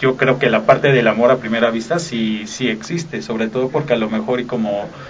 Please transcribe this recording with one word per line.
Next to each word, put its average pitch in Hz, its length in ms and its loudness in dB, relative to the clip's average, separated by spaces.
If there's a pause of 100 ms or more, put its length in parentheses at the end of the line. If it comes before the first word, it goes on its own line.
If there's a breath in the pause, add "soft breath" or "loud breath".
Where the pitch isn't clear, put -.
yo 135 160 2
creo 127 200 2
que 123 140 2
la 110 100 2
parte 139 300 4
del 120 160 4
amor 113 240 4
a 127 60 4
primera 113 340 0
vista 113 260 -2
sí, 110 480 -4
sí 127 240 -4
existe, 113 540 -6
sobre 113 240 -2
todo 127 220 -2
porque 139 240 -2
a 117 40 4
lo 110 100 -2
mejor, 110 320 -2
y 120 60 -6
como, 104 400 -4 (240 loud breath)